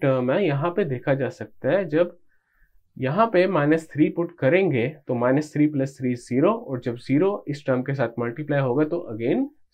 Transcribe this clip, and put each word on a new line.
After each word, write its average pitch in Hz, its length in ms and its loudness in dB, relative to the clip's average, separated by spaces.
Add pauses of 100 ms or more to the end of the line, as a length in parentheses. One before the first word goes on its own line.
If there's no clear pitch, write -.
टर्म 131 300 2
है 196 140 2
यहाँ 147 240 0
पे 202 160 -2
देखा 135 280 -2
जा 135 160 -2
सकता - 400 -6
है 190 180 2
जब 160 280 0 (800)
यहाँ 156 360 0
पे 185 160 4
माइनस 160 420 2
थ्री 147 200 2
पुट 170 280 -6
करेंगे 139 480 2 (220)
तो 131 80 0
माइनस 131 380 2
थ्री 147 140 4
प्लस 135 300 -4
थ्री 127 180 -2
ज़ीरो 139 360 2
और 143 280 -6
जब 120 180 -4
ज़ीरो 160 340 0 (160)
इस 143 180 -8
टर्म 127 160 0
के 135 120 -4
साथ 127 240 -4
मल्टीप्लाई 139 420 -2
होगा 135 260 2
तो 170 260 -4
again 139 340 0 (280)